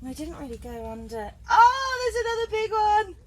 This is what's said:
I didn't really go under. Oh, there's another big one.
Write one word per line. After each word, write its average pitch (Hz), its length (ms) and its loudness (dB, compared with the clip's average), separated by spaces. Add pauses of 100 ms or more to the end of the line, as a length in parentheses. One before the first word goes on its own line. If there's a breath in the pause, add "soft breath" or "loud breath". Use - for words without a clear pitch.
I 262 80 -10
didn't 311 240 -10
really 254 200 -10
go 226 340 -10
under. 226 400 -10 (180)
Oh, 494 640 4
there's 466 120 0
another 466 260 -2
big 427 200 -2
one. 427 440 2 (120)